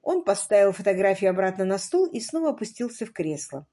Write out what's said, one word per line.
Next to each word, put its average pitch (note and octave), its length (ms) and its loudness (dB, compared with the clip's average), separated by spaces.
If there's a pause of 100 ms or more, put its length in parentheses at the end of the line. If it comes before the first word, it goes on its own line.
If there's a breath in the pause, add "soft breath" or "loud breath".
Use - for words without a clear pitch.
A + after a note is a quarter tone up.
Он F4+ 220 0
поставил G3+ 480 4
фотографию F#3+ 600 2
обратно F#3+ 340 0
на G3 120 0
стул F4+ 280 0
и B3 140 -6
снова D#4 320 -2
опустился A#3 540 -6
в A3 60 -18
кресло. D3 600 -8